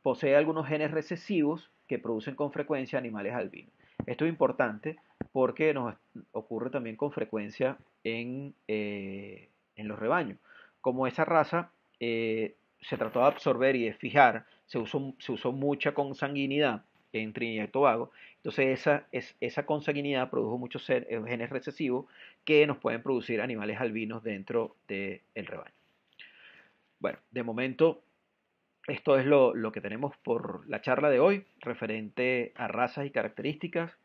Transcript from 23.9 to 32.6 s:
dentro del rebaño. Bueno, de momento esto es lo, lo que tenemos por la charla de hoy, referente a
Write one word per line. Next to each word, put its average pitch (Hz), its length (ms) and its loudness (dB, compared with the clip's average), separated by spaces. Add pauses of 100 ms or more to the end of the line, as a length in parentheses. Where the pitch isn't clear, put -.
dentro 110 520 -4 (120)
del 98 340 -6 (140)
rebaño. - 380 -12 (1300)
Bueno, - 180 -4 (140)
de 120 120 -6
momento 127 580 2 (840)
esto 143 300 2
es 131 80 2
lo, 139 280 8
lo 110 180 -2
que 107 100 -8
tenemos 117 360 -6
por - 520 -4
la 104 120 -6
charla 135 280 2
de 131 100 6
hoy, 196 260 4 (140)
referente 117 960 -4
a 120 120 -6